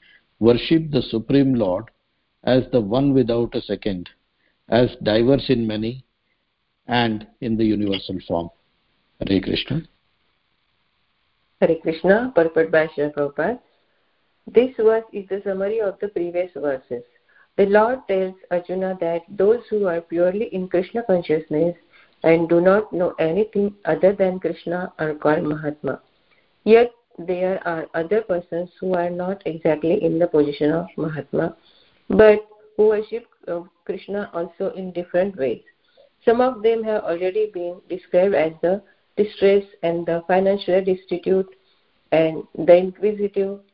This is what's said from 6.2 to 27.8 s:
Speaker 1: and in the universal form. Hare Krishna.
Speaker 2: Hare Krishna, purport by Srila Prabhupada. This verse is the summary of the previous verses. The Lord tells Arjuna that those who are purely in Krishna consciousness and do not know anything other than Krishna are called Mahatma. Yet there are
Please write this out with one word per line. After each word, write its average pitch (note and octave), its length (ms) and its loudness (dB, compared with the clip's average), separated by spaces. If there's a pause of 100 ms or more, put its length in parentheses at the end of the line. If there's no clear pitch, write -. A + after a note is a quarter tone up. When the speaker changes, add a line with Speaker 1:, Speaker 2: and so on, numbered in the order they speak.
Speaker 1:
and A#2 400 -2 (140)
in A2+ 140 -2
the A2 80 0
universal G2+ 540 -2 (100)
form. F2 220 -4 (680)
Hare G2 200 0
Krishna. C3 440 -4 (1800)
Speaker 2:
Hare E3 200 4
Krishna, G3 540 0
purport E3 360 2
by D#3+ 160 2
Srila D3 260 -4
Prabhupada. D3+ 460 -4 (880)
This B3+ 300 2
verse A3 360 2
is G3 160 -12
the G3 160 -8
summary G3+ 340 -4
of G3+ 220 -4
the G#3 60 -4
previous F3 480 -6
verses. C3+ 480 -6 (540)
The G3 100 4
Lord A3 400 2
tells F#3+ 260 -2 (160)
Arjuna F#3 500 -4
that E3+ 300 -4
those G3+ 300 2 (100)
who G#3 160 -2
are E3+ 160 -2
purely F3+ 440 -2
in F#3 220 -6
Krishna F#3 360 -4
consciousness E3 720 0 (480)
and E3 260 4
do E3+ 100 4
not G3 320 2
know F3 280 -2
anything G3+ 560 -2 (100)
other D#3+ 280 2
than F#3 260 -2
Krishna E3+ 580 -6
are D#3 160 -4
called D3+ 300 0
Mahatma. D3+ 580 -6 (640)
Yet A#3 280 6 (260)
there F#3 500 -4
are E3 260 -6